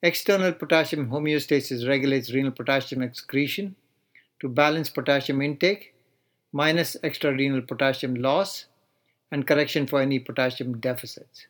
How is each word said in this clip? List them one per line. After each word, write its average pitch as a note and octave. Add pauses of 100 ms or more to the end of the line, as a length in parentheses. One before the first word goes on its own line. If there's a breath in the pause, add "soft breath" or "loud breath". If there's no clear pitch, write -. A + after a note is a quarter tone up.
External F#3
potassium D3+
homeostasis C#3+
regulates C3+
renal C3+
potassium C3
excretion C#3 (640 soft breath)
to -
balance D3
potassium C#3
intake D3+ (580)
minus D#3
extrarenal C3+
potassium C3
loss C#3 (680)
and C#3
correction D3
for C#3
any C3+
potassium B2
deficits. -